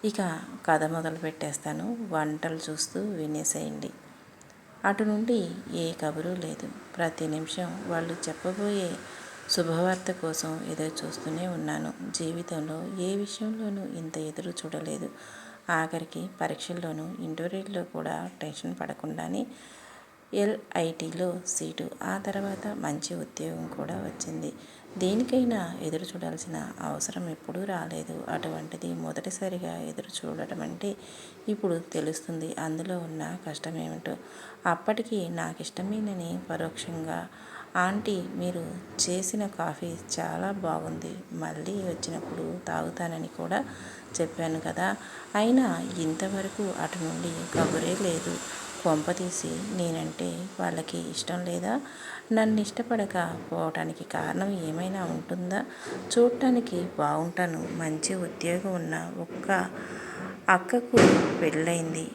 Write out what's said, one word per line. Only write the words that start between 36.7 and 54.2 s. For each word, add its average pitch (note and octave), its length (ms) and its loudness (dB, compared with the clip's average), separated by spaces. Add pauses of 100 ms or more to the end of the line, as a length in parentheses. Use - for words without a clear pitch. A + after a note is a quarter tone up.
"ఆంటీ, G3 460 4 (120)
మీరు F3 300 0 (360)
చేసిన G3 460 2
కాఫీ E3 500 -2 (160)
చాలా E3 400 0
బాగుంది, D#3+ 600 -2 (180)
మళ్ళీ D#3+ 500 -4
వచ్చినప్పుడు E3 840 -4
తాగుతానని E3 640 -2
కూడా E3+ 320 0 (600)
చెప్పాను D#3+ 400 0
కదా." E3 280 0 (460)
అయినా A#3+ 320 8 (320)
ఇంతవరకు F#3+ 640 0 (180)
అటు E3 180 -2
నుండి E3 360 -2 (160)
కబురే E3 520 4
లేదు. E3+ 320 2 (420)
కొంపతీసి E3+ 720 2 (260)
నేనంటే E3+ 720 0 (140)
వాళ్ళకి E3+ 380 0 (120)
ఇష్టం F3 340 -2
లేదా? F3+ 360 0 (520)
నన్ను A3 280 8
ఇష్టపడక G#3 560 2 (360)
పోవటానికి E3 520 0
కారణం D#3+ 460 0 (140)